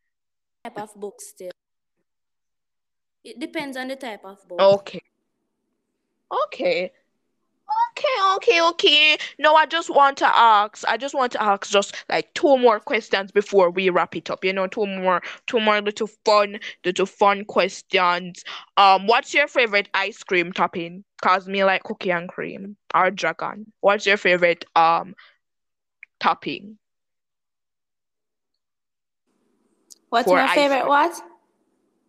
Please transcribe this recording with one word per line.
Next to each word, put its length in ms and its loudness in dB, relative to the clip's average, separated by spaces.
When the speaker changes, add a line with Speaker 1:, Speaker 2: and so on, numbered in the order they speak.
Speaker 1:
Type 140 -16
of 160 -14
book 260 -16
still. 320 -16
It 140 -20
depends 380 -10
on 120 -10
the 80 -8
type 280 -14
of 240 -20
book. 120 -8
Speaker 2:
Okay. 400 4
Okay. 480 -4
Okay, 400 0
okay, 260 2
okay. 540 2
No, 160 4
I 120 6
just 240 -6
want 280 4
to 80 0
ask, 640 4
I 80 0
just 180 -8
want 180 -2
to 100 -4
ask 280 -2
just, 240 0
like, 260 -4
two 240 4
more 220 4
questions 520 -4
before 380 2
we 200 -2
wrap 260 -2
it 140 -10
up. 140 -8
You 80 -2
know, 140 -4
two 200 -6
more, 360 -2
two 140 -2
more 200 2
little 280 -6
fun, 340 2
little 220 -2
fun 380 0
questions. 1000 -2
Um, 300 6
what's 280 0
your 140 2
favorite 460 0
ice 280 -6
cream 300 -2
topping? 520 -6
'Cause 260 0
me 160 -2
like 200 0
cookie 280 -8
and 160 -4
cream 480 -14
or 160 2
dragon. 680 -8
What's 260 2
your 120 2
favorite, 460 0
um, 380 2
topping 580 -6
Speaker 1:
What's 200 0
Speaker 2:
for 20 6
Speaker 1:
my 140 4
Speaker 2:
ice 80 0
Speaker 1:
favorite 260 2
Speaker 2:
cream? 80 -2
Speaker 1:
what? 320 2